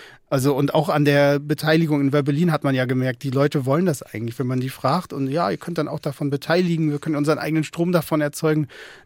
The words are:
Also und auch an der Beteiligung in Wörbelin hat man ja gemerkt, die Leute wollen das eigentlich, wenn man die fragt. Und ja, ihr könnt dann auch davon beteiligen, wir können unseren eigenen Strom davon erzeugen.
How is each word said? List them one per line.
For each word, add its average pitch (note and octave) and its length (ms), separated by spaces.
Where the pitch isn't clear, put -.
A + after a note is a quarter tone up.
Also C#3 240
und C#3+ 200
auch D#3 140
an D3+ 160
der C#3+ 360
Beteiligung D3+ 640
in C#3 100
Wörbelin D3 400
hat D3+ 100
man C3+ 140
ja B2+ 80
gemerkt, B2+ 400
die C#3 60
Leute C#3 360
wollen D#3 200
das D3+ 180
eigentlich, A2+ 340
wenn C3 80
man B2+ 140
die C3 80
fragt. D3 440
Und C#3 160
ja, E3+ 220
ihr E3+ 60
könnt F3 220
dann D3+ 100
auch D#3 100
davon D3 320
beteiligen, E3 640
wir D3 80
können D#3 160
unseren D3 220
eigenen D#3 260
Strom E3+ 260
davon D#3+ 300
erzeugen. D3+ 480